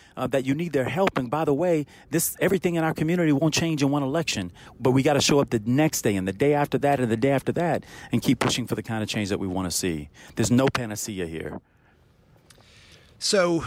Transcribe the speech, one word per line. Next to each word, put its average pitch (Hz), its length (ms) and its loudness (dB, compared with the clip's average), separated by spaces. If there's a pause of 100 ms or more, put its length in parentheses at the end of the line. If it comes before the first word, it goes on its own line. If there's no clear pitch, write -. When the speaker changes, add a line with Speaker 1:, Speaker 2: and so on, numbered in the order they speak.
(160)
Speaker 1:
uh, 127 120 -4
that 131 180 0
you 165 100 0
need 165 160 -4
their 135 140 2
help. 165 320 0
And 127 120 -2
by 147 140 -2
the 147 100 2
way, 160 320 2 (240)
this, - 300 -2
everything 185 360 0
in 160 100 0
our 160 80 0
community 160 400 2
won't 147 200 2
change 160 280 0
in 139 80 2
one 143 140 0
election, 131 480 -4 (280)
but 127 120 2
we 135 180 4
gotta 139 200 4
show 147 100 4
up 139 100 2
the 117 120 0 (220)
next 156 200 0
day 107 160 2
and 92 80 -4
the 95 180 -2
day 147 80 4
after 143 320 0
that 143 140 2
and 123 120 0
the 117 60 0
day 135 220 2
after - 220 -2
that 160 220 0 (280)
and 117 100 0
keep 135 180 2
pushing 120 300 -2
for 117 60 -6
the 107 160 -4
kind 110 120 -4
of 104 60 -6
change 104 200 -4
that 95 100 -2
we 95 180 -4
wanna 92 140 -2
see. 80 380 -4 (260)
There's 110 160 0
no 127 160 4 (120)
panacea 104 460 -8
here. 80 280 -8 (1600)
Speaker 2:
So 175 500 2